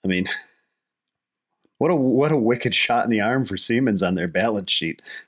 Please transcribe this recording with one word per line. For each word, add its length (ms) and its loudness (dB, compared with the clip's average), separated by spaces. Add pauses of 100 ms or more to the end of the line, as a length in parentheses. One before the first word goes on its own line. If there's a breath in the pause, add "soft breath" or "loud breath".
I 60 -4
mean, 220 0
<laughs> 40 -6 (1400 loud breath)
what 120 2
a, 60 2
what 340 2
a 60 2
wicked 380 0
shot 300 0
in 60 -2
the 120 2
arm 240 0
for 100 -6
Siemens 460 0
on 120 0
their 140 -2
balance 420 -2
sheet. 300 -4 (260 loud breath)